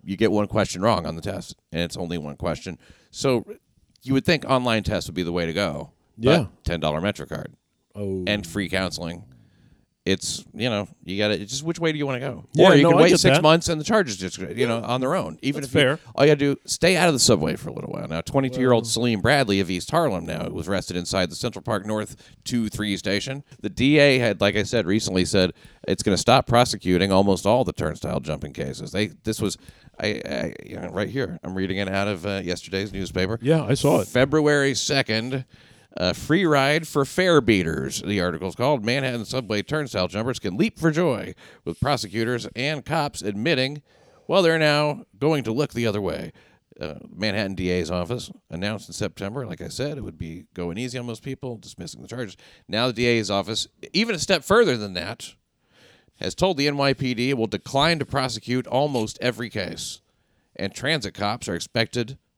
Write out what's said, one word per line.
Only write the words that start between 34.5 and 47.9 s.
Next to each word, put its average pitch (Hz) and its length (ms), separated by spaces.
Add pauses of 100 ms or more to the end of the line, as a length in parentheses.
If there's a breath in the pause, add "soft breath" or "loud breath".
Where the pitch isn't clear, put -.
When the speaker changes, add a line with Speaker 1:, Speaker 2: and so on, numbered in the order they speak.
Speaker 1:
second. 127 720 (500 soft breath)
Uh, 90 200
free 175 320
ride 147 420
for 143 160
fare 170 380
beaters, 80 580
the 101 180
article's 87 360
called. 131 280
Manhattan 120 440
subway 110 340
turnstile 110 480
jumpers 113 300
can 92 180
leap - 220
for 160 120
joy 147 440 (320 loud breath)
with 82 140
prosecutors 117 760
and 143 260
cops 147 380
admitting, 131 640 (440 soft breath)
"Well, 190 160
they're 165 160
now 151 460 (140)
going 147 260
to 110 80
look 131 220
the 117 120
other 104 140
way." 90 320 (480 soft breath)
Uh, 78 140 (200)
Manhattan 98 400
D 90 140
A's 90 220
office 90 400 (180)